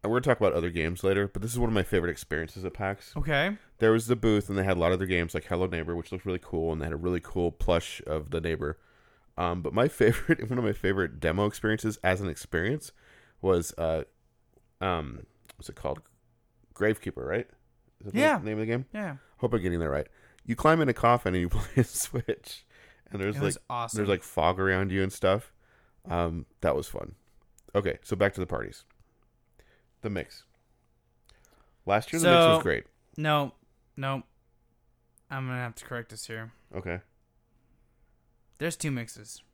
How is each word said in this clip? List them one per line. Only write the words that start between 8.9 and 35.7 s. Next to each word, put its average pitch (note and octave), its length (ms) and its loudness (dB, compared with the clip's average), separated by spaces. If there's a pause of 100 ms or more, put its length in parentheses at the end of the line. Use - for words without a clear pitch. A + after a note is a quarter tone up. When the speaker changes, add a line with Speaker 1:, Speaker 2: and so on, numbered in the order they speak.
Speaker 1:
Um, F2 240 -2
but - 120 -4
my A#2+ 140 4
<laughs> - 120 -6
favorite, A#2 500 4
one B2+ 100 0
of A#2 60 -2
my G#2 80 2
favorite F#2 460 0
demo E2+ 260 0
experiences A2 580 -2
as F#2 160 2
an G2 80 -4
experience F2 640 -4 (500)
was, F2+ 360 2
uh, D#2+ 260 0 (760)
um, E2 440 -4 (300)
what's - 140 -16
it - 80 -16
called? C#3+ 240 -6 (720)
Gravekeeper, G2+ 500 -2
right? F#2+ 220 -4 (540)
Is - 60 -18
that G2+ 60 -10
the A3+ 60 0
Speaker 2:
Yeah. C#4+ 240 4
Speaker 1:
name G#2+ 100 -4
of G#2+ 60 -2
the A2 60 -2
game? A#2+ 280 -2
Speaker 2:
Yeah. G3 220 -8 (220)
Speaker 1:
Hope A#2+ 160 0
I'm A2 80 2
getting F2 180 0
that D#2 100 0
right. C#2+ 180 -2 (380)
You A#2 120 -2
climb D#3+ 240 6
in C#3 80 2
a A#2 40 2
coffin A#2+ 420 2
and F#2 60 2
you F2 80 0
<laughs> - 0 -
play G#2+ 280 -2
a B2+ 80 6
Switch, - 800 -8 (440)
and G2 120 -8
there's G#2 160 -2
Speaker 2:
It C#3 40 -4
was - 140 0
Speaker 1:
like, - 140 -20
Speaker 2:
awesome. A#2+ 280 -6
Speaker 1:
there's, G2+ 120 0
like, F#2+ 140 0
fog F2 360 2
around F#2+ 320 2
you F#2+ 120 0
and G2 100 -2
stuff. G2 400 0 (560)
Um, E2+ 360 -2 (160)
that D2 140 2
was D2+ 140 -4
fun. - 260 -10 (600)
Okay, F#2+ 280 0
so - 140 -2
back G2+ 160 2
to - 80 -8
the F2 60 -2
parties. - 360 -8 (1160)
The A2 80 -6
mix. - 340 -8 (1400)
Last G#2 260 2
year, E3 80 -2
the E3+ 80 4
mix F3 80 10 (100)
was D#3+ 140 8
Speaker 2:
So, - 40 0
Speaker 1:
great. C#2+ 220 0 (320)
Speaker 2:
no, D3+ 360 0 (420)
no. C3+ 280 -6 (1080)
I'm C3+ 180 -8
gonna B2+ 120 -6
have A#2+ 160 -8